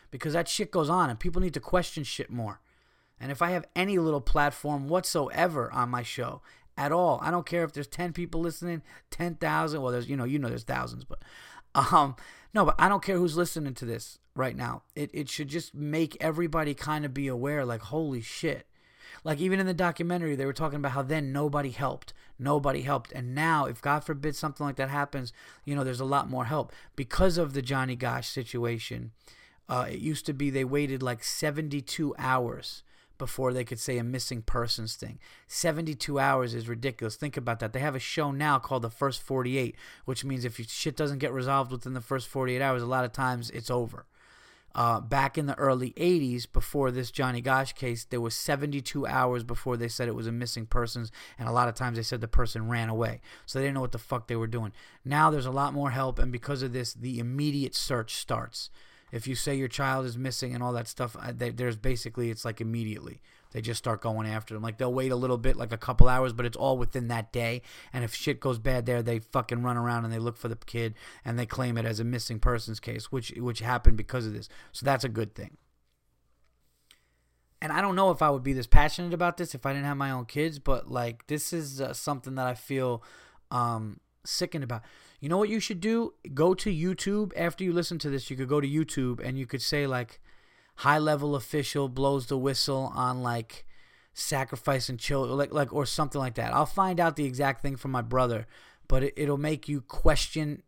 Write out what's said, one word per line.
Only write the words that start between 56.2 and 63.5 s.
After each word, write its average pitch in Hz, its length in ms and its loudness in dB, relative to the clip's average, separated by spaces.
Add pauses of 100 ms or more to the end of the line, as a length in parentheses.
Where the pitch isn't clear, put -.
and 131 100 6
because 127 320 -4
of 131 100 -4
this, 123 220 -4
the 120 240 -6
immediate 139 560 -2
search 117 400 -2
starts. - 560 -6 (420)
If 117 140 -6
you 131 80 -2
say 139 220 -2
your 135 100 -2
child 131 400 0
is 117 100 -6
missing 127 380 -4
and 120 80 -4
all 123 120 -2
that 117 120 -4
stuff, 117 340 -6
uh, 123 140 -8
they, 120 160 -4
there's 120 260 -2
basically, 117 540 0
it's 110 140 -6
like 113 160 -6
immediately. 113 600 -6 (300)